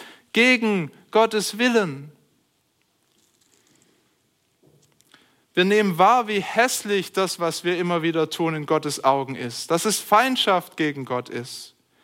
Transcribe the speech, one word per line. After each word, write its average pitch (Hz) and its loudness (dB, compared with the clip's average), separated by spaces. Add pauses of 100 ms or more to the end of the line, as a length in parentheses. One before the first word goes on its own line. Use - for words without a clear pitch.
(320)
gegen 220 2 (180)
Gottes 214 2
Willen. 185 0 (3500)
Wir 180 2
nehmen 202 2
wahr, 220 4
wie 208 -2
hässlich 208 -2
das, 190 -2
was 165 -4
wir 175 0
immer 175 0
wieder 160 0
tun, 165 -2
in 151 -6
Gottes 151 -2
Augen 135 0
ist. 120 -10
Dass 170 0
es 208 0
Feindschaft 214 2
gegen 143 -4
Gott 123 -6
ist. - -12 (300)